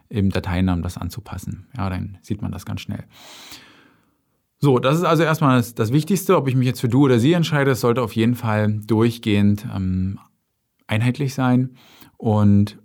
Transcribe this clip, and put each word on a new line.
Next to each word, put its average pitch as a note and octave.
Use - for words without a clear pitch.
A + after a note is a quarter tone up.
im G2
Dateinamen F2+
das F2+
anzupassen. -
Ja, F#2+
dann F#2
sieht -
man -
das -
ganz G#2
schnell. -
So, C3+
das C3+
ist F3+
also E3
erstmal D3+
das, -
das A2
Wichtigste, E3
ob C#3
ich B2+
mich B2+
jetzt B2
für C3
du B2+
oder B2+
sie C#3+
entscheide, D3
es B2
sollte A#2+
auf A2
jeden A2+
Fall G#2+
durchgehend, G#2+
ähm, F#2
einheitlich B2
sein. B2+
Und G#2